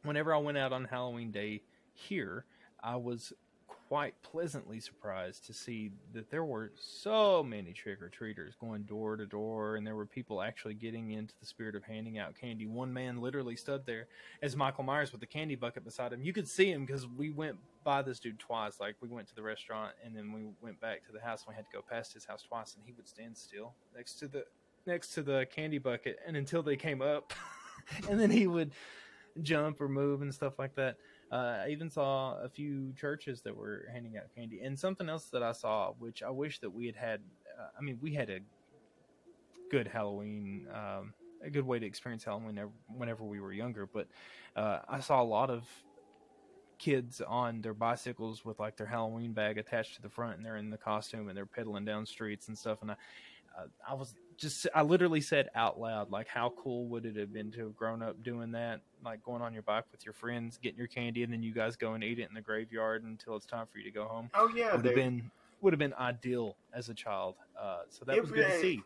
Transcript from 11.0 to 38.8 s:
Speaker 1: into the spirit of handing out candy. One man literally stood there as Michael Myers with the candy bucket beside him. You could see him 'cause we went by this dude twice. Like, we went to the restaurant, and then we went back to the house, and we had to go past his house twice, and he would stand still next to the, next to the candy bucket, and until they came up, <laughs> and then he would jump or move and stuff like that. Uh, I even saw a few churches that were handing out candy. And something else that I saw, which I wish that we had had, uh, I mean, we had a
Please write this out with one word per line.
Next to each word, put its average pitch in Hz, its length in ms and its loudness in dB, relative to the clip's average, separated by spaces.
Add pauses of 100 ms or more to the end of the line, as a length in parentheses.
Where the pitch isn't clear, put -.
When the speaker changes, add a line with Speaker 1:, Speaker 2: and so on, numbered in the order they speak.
Speaker 1:
into 107 280 -6
the 113 60 -16
spirit 110 280 -6
of 101 100 -6
handing 110 340 -6
out 95 160 -4
candy. 113 320 -8
One 123 260 -4
man 127 280 -4
literally 127 360 -2
stood 135 300 -4
there 117 200 -4 (360)
as 143 140 0
Michael 139 280 2
Myers 139 280 2
with 110 100 -12
the 120 40 -12
candy 151 280 -4
bucket 120 300 -4
beside 120 280 -4
him. 123 100 -8
You 170 100 0
could 180 160 0
see 190 220 6
him 139 160 0
'cause 131 200 -4
we 131 240 -2
went 147 280 -4 (260)
by 139 180 4
this 127 180 -4
dude 110 180 -6
twice. 110 420 -4
Like, 104 200 -4
we 120 80 -10
went 117 200 -10
to - 60 -20
the 110 80 -10
restaurant, 110 600 -4
and 113 140 -12
then 107 160 -8
we 110 120 -8 (160)
went 110 200 -12
back 113 260 -4
to 110 60 -20
the 107 80 -12
house, 113 240 -6
and - 40 -18
we 110 60 -14
had 107 120 -10
to - 60 -20
go 101 100 -8
past 117 320 -6
his 110 100 -18
house 104 180 -10
twice, 113 340 -8
and 107 80 -20
he 120 80 -18
would 117 160 -20
stand 113 280 -16
still 113 380 -12 (200)
next 120 220 -12
to 147 120 -8
the, 135 180 -6 (400)
next 175 280 -2
to 160 80 -2
the 135 280 4
candy 156 280 0
bucket, 127 480 0
and 160 100 -2
until 143 260 2
they 143 140 4
came 139 260 0
up, 147 300 2 (440)
<laughs> 202 340 -6
and 202 100 6
then 208 100 10
he 208 160 10
would 165 260 4 (680)
jump 151 380 4
or 143 80 2
move 139 340 4
and 139 120 -2
stuff 139 240 -2
like 135 160 -4
that. 131 220 2 (360)
Uh, 120 320 0
I 147 60 0
even 151 200 -4
saw 135 480 2
a 123 100 -6
few 139 440 -4
churches 139 500 -4
that 107 140 -6
were 104 340 -8
handing 117 260 -8
out - 200 -12
candy. 113 240 -10
And 135 180 -4
something 185 300 -2
else 156 220 -4
that 123 120 0
I 117 80 2
saw, 110 440 2
which 117 280 -10
I 107 80 -2
wish 139 300 -2
that 110 100 -4
we 117 160 -4
had 113 80 -4
had, 110 280 -2 (360)
uh, 104 180 -12
I - 40 -12
mean, 135 200 -4
we 151 140 -2
had 123 160 0
a 95 80 -2 (1300)